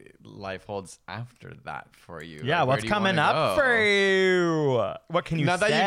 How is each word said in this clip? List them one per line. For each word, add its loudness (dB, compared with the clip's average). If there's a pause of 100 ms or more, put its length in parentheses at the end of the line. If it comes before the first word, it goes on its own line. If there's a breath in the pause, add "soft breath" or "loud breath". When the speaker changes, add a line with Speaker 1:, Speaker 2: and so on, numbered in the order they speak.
(240)
Speaker 1:
life -12
holds -10
after -14
that -12
for -16
you? -14
Speaker 2:
Yeah, 0
Speaker 1:
Like, 0
where 2
Speaker 2:
what's 0
Speaker 1:
do -6
you 0
Speaker 2:
coming 0
Speaker 1:
wanna 2
Speaker 2:
up 0
Speaker 1:
go? 4
Speaker 2:
for 2
you? 2 (140)
What -2
can -4
you 2
Speaker 1:
Not 2
Speaker 2:
say? 2
Speaker 1:
that 2 (120)